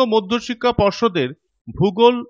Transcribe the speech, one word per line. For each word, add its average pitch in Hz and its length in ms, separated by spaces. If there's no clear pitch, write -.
মধ্যশিক্ষা 220 680
পর্ষদের 185 560
ভূগোল 208 480